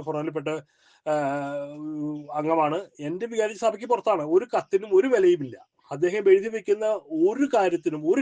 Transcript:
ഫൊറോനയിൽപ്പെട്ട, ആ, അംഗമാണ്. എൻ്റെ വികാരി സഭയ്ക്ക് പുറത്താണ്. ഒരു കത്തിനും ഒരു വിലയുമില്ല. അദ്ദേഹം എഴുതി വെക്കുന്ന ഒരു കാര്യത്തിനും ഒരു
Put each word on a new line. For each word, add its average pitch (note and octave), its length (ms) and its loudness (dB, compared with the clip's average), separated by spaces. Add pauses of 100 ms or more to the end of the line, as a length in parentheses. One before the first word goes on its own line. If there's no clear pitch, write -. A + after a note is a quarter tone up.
ഫൊറോനയിൽപ്പെട്ട, D3+ 420 -4 (560)
ആ, D#3 80 -2 (1300)
അംഗമാണ്. D#3 380 0 (300)
എൻ്റെ F#3 260 -6
വികാരി G#3+ 300 -2
സഭയ്ക്ക് A3 280 -2
പുറത്താണ്. F#3+ 320 0 (120)
ഒരു A3+ 180 4
കത്തിനും G3 440 0
ഒരു B3+ 160 6
വിലയുമില്ല. F3 420 4 (360)
അദ്ദേഹം F3+ 420 0
എഴുതി G3+ 220 2
വെക്കുന്ന G#3 300 -2 (420)
ഒരു C#4 180 0 (100)
കാര്യത്തിനും E3+ 460 0 (100)
ഒരു C4 100 2